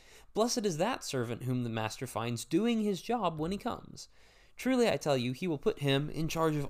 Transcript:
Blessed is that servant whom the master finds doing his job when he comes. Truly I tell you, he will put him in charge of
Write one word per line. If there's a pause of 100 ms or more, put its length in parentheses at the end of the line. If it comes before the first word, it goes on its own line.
(360)
Blessed
is
that
servant
whom
the
master
finds
doing
his
job
when
he
comes. (480)
Truly
I
tell
you,
he
will
put
him
in
charge
of